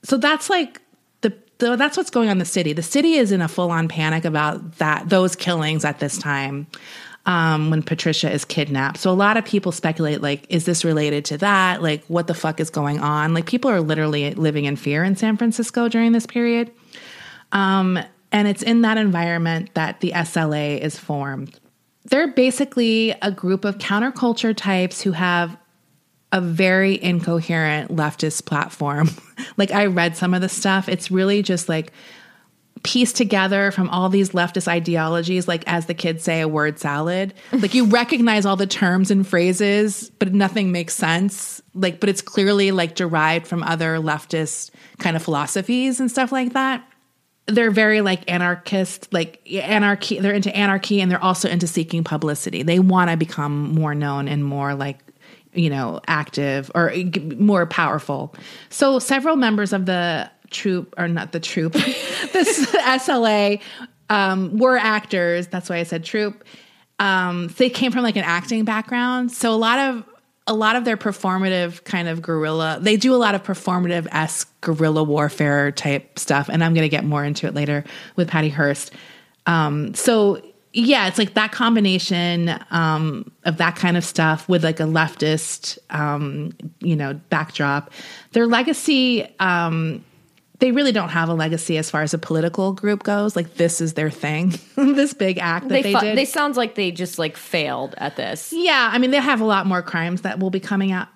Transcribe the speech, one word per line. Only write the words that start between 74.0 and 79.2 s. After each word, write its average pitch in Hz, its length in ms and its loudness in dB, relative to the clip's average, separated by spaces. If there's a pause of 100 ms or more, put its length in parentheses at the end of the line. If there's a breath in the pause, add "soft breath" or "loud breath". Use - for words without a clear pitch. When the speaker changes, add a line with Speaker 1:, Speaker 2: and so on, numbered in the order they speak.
Speaker 1:
guerrilla 156 420 2
warfare 147 720 2
type - 460 -4
stuff. 143 300 0
And 160 140 0
I'm 165 100 2
gonna 160 160 2
get 147 160 -2
more 147 200 -2
into 147 220 -4
it - 80 -4
later 147 300 -2 (320 loud breath)
with 170 120 0
Patty 156 200 0
Hearst. 143 440 -2 (540 loud breath)